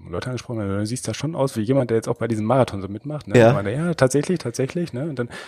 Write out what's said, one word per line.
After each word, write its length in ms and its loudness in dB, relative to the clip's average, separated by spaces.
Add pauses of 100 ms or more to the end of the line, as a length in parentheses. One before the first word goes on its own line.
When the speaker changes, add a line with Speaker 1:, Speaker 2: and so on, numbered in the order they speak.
Speaker 1:
Leute 200 -6
angesprochen, 320 -6
„Du 260 -2
siehst 220 -6
ja 60 -4
schon 200 -6
aus 220 0
wie 60 0
jemand, 280 2
der 60 2
jetzt 120 0
auch 80 -2
bei 120 -4
diesem 160 0
Marathon 360 2
so 60 -8
mitmacht“, 400 -8
ne? 100 2
Speaker 2:
Ja. 120 10
Speaker 1:
Und 60 6
meine, 200 -2
„Ja, 200 0
tatsächlich, 440 2
tatsächlich“, 540 -4
ne? 100 -6
Und 160 -6
dann 120 -4 (180)